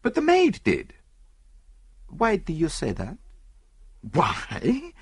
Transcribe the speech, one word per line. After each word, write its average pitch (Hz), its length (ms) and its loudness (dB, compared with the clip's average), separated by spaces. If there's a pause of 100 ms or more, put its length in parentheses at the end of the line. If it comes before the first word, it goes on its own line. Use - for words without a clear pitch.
"But 233 120 0
the 311 200 2
maid 359 300 4
did." 73 300 -2 (1120)
"Why 226 280 0
do 170 160 -6
you 160 160 0
say 135 240 -4
that?" 123 260 -8 (840)
"Why?" - 1000 -2